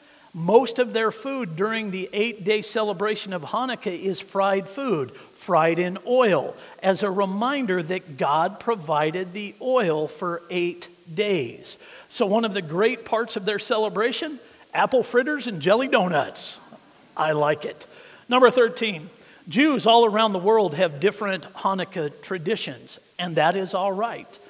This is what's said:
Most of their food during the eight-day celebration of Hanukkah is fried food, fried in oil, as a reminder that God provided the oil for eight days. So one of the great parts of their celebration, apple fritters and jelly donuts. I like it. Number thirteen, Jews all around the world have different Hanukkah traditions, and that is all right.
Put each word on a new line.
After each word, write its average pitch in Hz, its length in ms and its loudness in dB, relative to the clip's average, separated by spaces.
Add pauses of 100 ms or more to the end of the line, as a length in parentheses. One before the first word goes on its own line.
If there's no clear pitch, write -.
(340)
Most 202 440 4
of 233 160 0
their 220 160 2
food 240 460 -6
during 220 340 -2
the 185 200 -6
eight-day 214 520 -2
celebration 208 720 -4
of 170 80 -6
Hanukkah 214 580 -4
is 190 180 -4
fried 196 480 0
food, 185 480 -4 (220)
fried 165 420 4
in 180 280 -2
oil, 226 500 2 (260)
as 190 200 2
a 202 80 0
reminder 202 720 0
that 165 340 -8
God 165 420 2
provided 170 760 -2
the 202 260 -10
oil 175 480 2
for 170 400 -6
eight 175 400 -4 (260)
days. 175 600 -2 (320)
So - 160 -2
one 214 220 2
of 190 80 -4
the 196 80 -2
great 202 420 -2
parts 226 320 -4
of 196 80 -6
their 202 140 -2
celebration, 226 840 -2 (320)
apple 208 300 2
fritters 254 460 -2
and 185 120 -6
jelly 220 280 2
donuts. 180 680 0 (560)
I 156 180 0
like 151 340 0
it. - 200 -12 (400)
Number 254 240 8
thirteen, 220 600 0 (400)
Jews 233 360 4
all 233 200 8
around 214 260 2
the 196 60 -2
world 196 340 4
have 156 260 0
different 180 540 -2
Hanukkah 170 580 -4 (120)
traditions, 160 760 -6 (200)
and 175 180 -6
that 160 180 4
is 190 200 -4
all 196 180 -2
right. 190 460 -8 (120)